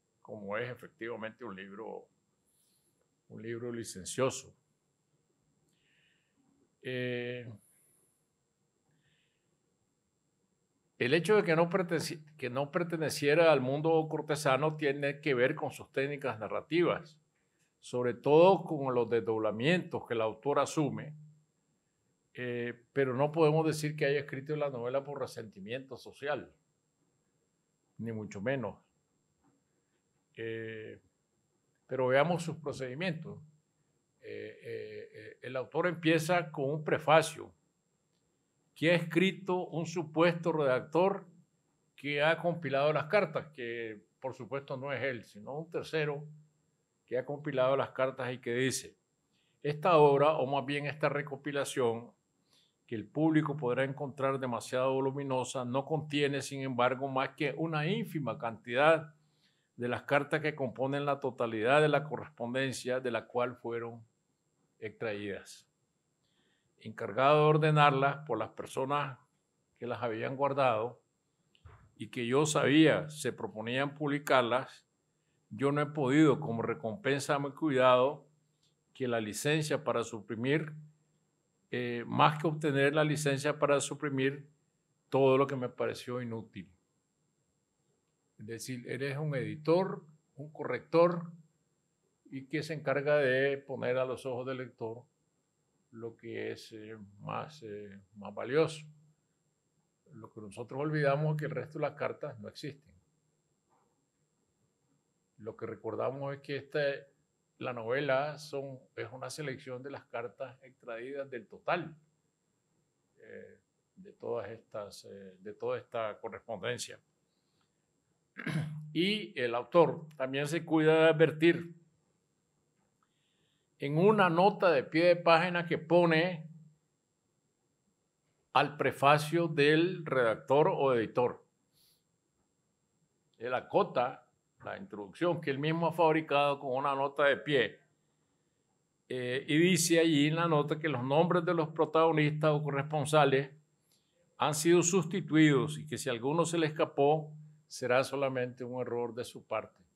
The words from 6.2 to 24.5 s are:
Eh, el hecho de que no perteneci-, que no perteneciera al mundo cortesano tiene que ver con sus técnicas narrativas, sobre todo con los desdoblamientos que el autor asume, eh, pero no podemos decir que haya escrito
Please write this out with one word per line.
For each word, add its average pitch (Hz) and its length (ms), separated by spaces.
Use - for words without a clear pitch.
Eh, 123 720
el 123 160
hecho 175 220
de 202 80
que 160 120
no 170 140
perteneci-, 175 540
que 123 120
no 139 220
perteneciera 165 800
al 143 80
mundo 151 500
cortesano 151 680
tiene 143 420
que 147 160
ver 131 180
con 147 160
sus - 220
técnicas 135 480
narrativas, 107 800
sobre 123 320
todo 170 500
con 135 320
los 117 140
desdoblamientos 113 1000
que 123 60
el 113 80
autor 135 380
asume, 127 540
eh, 120 400
pero 131 200
no 147 180
podemos 156 340
decir 151 300
que 147 100
haya 143 140
escrito 139 360